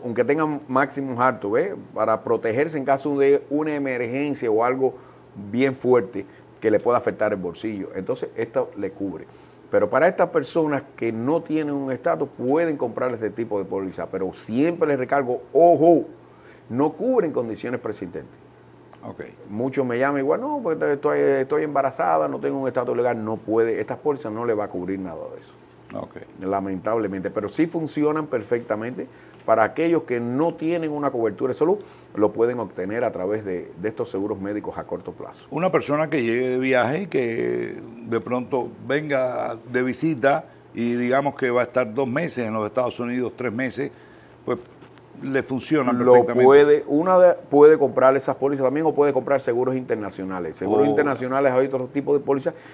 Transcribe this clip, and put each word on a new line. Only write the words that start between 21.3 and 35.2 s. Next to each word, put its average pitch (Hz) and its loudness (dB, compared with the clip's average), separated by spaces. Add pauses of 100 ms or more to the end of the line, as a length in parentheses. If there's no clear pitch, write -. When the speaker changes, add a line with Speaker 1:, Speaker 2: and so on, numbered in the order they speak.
Speaker 1:
embarazada, 151 0
no 139 -6
tengo 139 -4
un 135 -4
estatus 123 -2
legal", 120 0
no 110 -4
puede, 113 0
estas 127 -6
pólizas 135 -4
no 113 -6
le 113 2
va 104 0
a 101 -4
cubrir 92 -6
nada 85 -8 (180)
de - -18
eso. - -20 (520)
Speaker 2:
Ok. - -14 (240)
Speaker 1:
Lamentablemente, 98 -2
pero 104 -4
sí 160 0
funcionan 156 -2
perfectamente 117 -6 (380)
para 113 4
aquellos 165 0
que 120 -2
no 135 -2
tienen 160 -4
una 143 -2
cobertura 123 -2
de - -8
salud, 175 2 (380)
lo 104 2
pueden 120 0
obtener 101 -6
a 113 0
través 101 -4
de, 90 -6
de 101 -4
estos 113 -6
seguros 98 -4
médicos 101 -6
a - -10
corto 90 -10
plazo. - -18